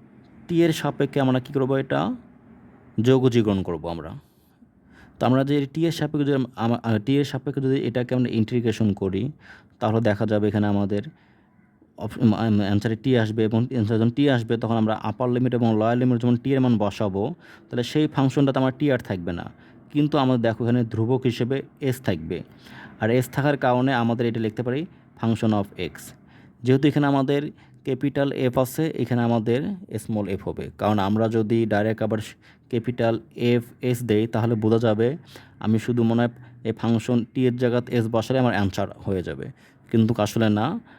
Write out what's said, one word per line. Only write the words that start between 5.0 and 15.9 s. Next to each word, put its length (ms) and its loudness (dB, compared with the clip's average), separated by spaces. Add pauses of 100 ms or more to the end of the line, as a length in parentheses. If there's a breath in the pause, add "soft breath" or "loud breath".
তো 80 0
আমরা 180 4
যে 220 0
টি 200 -2
এর 60 0
সাপেক্ষে 400 -2
যদি 120 2 (120)
আম-, 260 0
আ, 240 0
টি 120 2
এর 60 2
সাপেক্ষে 360 -6
যদি 280 0
এটাকে 260 -2
আমরা 160 0
ইন্টিগ্রেশন 640 0
করি, 380 -2 (480 loud breath)
তাহলে 200 2
দেখা 260 2
যাবে 220 2
এখানে 180 2
আমাদের 360 0 (960 soft breath)
অপ-, 240 -10
আম, 400 2
আনসারে 360 0
টি 220 2
আসবে, 260 0
এবং 220 0 (120)
আনসারে 200 0
যখন 120 2
টি 200 2
আসবে, 260 0
তখন 200 -2
আমরা 180 0
আপার 360 -4
লিমিট 240 0
এবং 240 2
লোয়ার 180 2